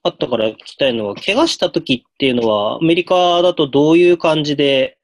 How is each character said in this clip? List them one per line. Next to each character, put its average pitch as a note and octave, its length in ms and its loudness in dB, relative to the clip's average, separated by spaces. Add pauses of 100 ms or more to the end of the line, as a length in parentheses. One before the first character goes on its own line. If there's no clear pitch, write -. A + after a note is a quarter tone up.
あ F3 80 -2
っ - 60 -8
た - 100 -4
か B2 100 -4
ら A2 120 -2
聞 G#2 80 -8
き - 200 -20
た C#3 120 0
い A#2+ 60 -2
の G#2+ 120 -4
は、 G2+ 80 -8
怪 G3 200 -4
我 D#4 120 2
し - 100 -6
た F3 140 -2
時 C#3 360 -4
っ - 120 -20
て C#3+ 80 -2
い C3 60 0
う - 20 -2
の A#2 140 0
は、 G#2+ 280 0
ア - 40 -16
メ E3 140 2
リ F3 100 0
カ F3 360 2
だ F3 140 2
と D#3+ 120 -2
ど D3 260 2
う E3+ 60 6
い F3 120 4
う F3 80 2
感 D#3 260 0
じ D3 120 -4
で、 C#3 480 0